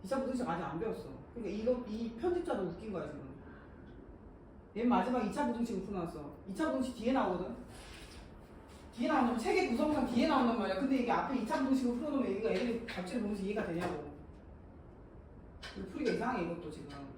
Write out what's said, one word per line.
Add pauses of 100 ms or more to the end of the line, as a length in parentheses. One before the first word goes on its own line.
이
차
부등식
아직
안
배웠어. (300)
그러니까
이거,
이
편집자도
웃긴
거야,
지금. (1400)
얘
마지막
이
차
부등식으로
풀어놨어. (300)
이
차
부등식
뒤에
나오거든? (1400)
뒤에
나온다면,
책의
구성상
뒤에
나온단
말이야.
근데
이게
앞에
이
차
부등식으로
풀어놓으면
얘가
애들이
갑자기
보면서
이해가
되냐고. (1600)
이거
풀이가
이상해,
이것도
지금. (280)